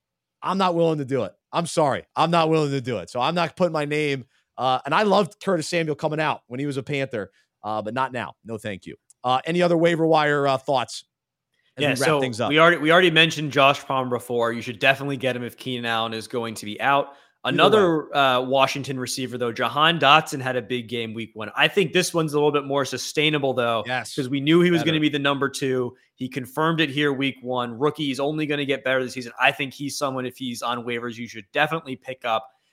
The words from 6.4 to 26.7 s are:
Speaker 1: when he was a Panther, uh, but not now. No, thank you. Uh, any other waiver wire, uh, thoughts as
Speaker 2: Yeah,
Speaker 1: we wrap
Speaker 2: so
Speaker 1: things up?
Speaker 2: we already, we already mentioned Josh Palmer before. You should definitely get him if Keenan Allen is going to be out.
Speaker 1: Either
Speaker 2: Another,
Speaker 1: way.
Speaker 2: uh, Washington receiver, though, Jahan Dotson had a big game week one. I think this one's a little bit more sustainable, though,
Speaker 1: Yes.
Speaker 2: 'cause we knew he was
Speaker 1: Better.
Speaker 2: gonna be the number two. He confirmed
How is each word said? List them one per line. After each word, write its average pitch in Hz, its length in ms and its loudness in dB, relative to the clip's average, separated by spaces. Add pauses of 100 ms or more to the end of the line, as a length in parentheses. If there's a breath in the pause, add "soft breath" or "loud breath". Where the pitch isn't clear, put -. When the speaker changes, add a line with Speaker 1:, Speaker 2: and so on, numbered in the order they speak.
Speaker 1:
when 123 100 -10
he 143 80 -4
was 139 100 -6
a 135 60 -4
Panther, 135 480 -6 (320)
uh, 107 180 -4
but 107 140 -8
not 131 180 -2
now. 110 220 -8 (100)
No, 107 140 -10
thank 101 280 -10
you. 76 100 -14 (260)
Uh, 127 240 0
any 175 160 0
other 170 140 4
waiver 165 300 2
wire, 147 400 2
uh, 135 120 2
thoughts 127 460 -4 (720)
as 135 60 -4
Speaker 2:
Yeah, 147 60 2
Speaker 1:
we 123 120 -2
wrap 135 60 2
Speaker 2:
so 151 140 4
Speaker 1:
things 123 200 -2
up? 110 80 0
Speaker 2:
we 151 100 4
already, 165 200 8
we 151 120 2
already 180 200 6
mentioned 156 420 2
Josh 139 320 4
Palmer 131 260 -2
before. 117 420 -2
You 117 80 -6
should 113 180 -10
definitely 139 380 0
get 123 200 -2
him 123 60 -8
if 120 140 -10
Keenan 123 300 -8
Allen 113 260 -2
is 110 140 -8
going 117 300 -6
to 104 100 -12
be 104 140 -10
out. 139 340 2 (300 loud breath)
Speaker 1:
Either - 100 0
Speaker 2:
Another, 175 500 4
Speaker 1:
way. - 80 -12
Speaker 2:
uh, 135 300 4
Washington 135 580 0
receiver, 123 360 -6
though, 123 140 -2
Jahan 143 480 2
Dotson 147 420 6
had 127 140 -4
a 123 80 0
big 120 260 -6
game 113 240 -6
week 110 220 -10
one. 107 220 -10
I 143 100 4
think 175 260 0
this 180 220 0
one's 160 200 0
a - 20 0
little 147 160 4
bit 143 140 -2
more 139 180 0
sustainable, 139 680 0
though, 117 320 0
Speaker 1:
Yes. 123 300 -6
Speaker 2:
'cause 131 140 -4
we 139 120 -2
knew 156 200 4
he 175 100 4
was 165 120 2
Speaker 1:
Better. 160 100 0
Speaker 2:
gonna 156 80 0
be 151 80 2
the 143 100 0
number 139 300 0
two. 131 480 -4 (180 soft breath)
He 127 140 -8
confirmed 156 520 -2